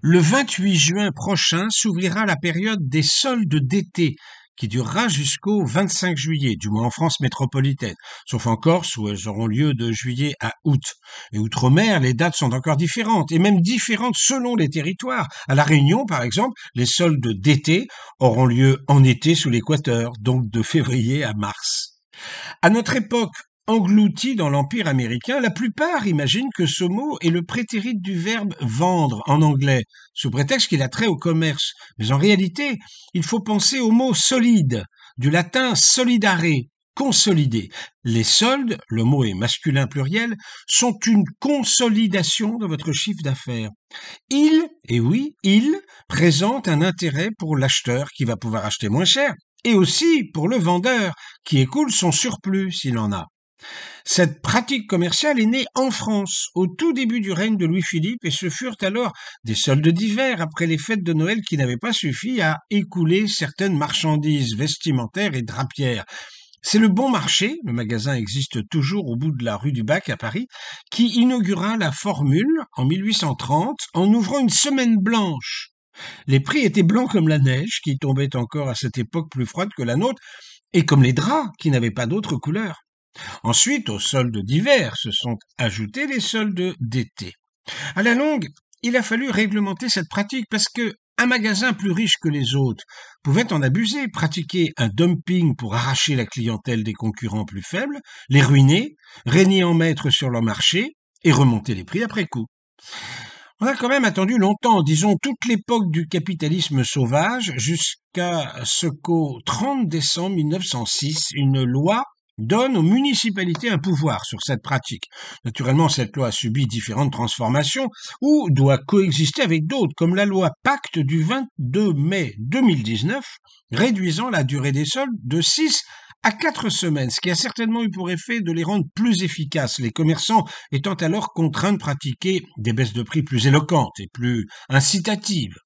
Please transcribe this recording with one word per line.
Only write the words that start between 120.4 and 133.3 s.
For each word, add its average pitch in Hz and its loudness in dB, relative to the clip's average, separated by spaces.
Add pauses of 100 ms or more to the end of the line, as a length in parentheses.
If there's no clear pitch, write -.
Pacte 269 -2
du 156 0
vingt-deux 190 0
mai 147 0
deux 139 -2
mille 170 4
dix-neuf, 123 -4 (340)
réduisant 196 0
la 160 0
durée 139 -2
des 139 0
soldes 262 -4 (140)
de 143 -2
six 294 0 (400)
à 226 2
quatre 226 -4
semaines, 147 -2
ce - -6
qui 180 -2
a - 0
certainement 233 -2
eu 220 0
pour 180 -6
effet 202 -4
de 170 -2
les 170 -2
rendre 180 0 (100)
plus 208 2
efficaces, 147 -4
les 117 -2
commerçants 165 2 (260)
étant 147 -2
alors 175 -2
contraints 165 0
de 190 2
pratiquer 147 -4 (120)
des 113 -2
baisses 113 0
de 120 -4
prix 151 -2
plus 131 0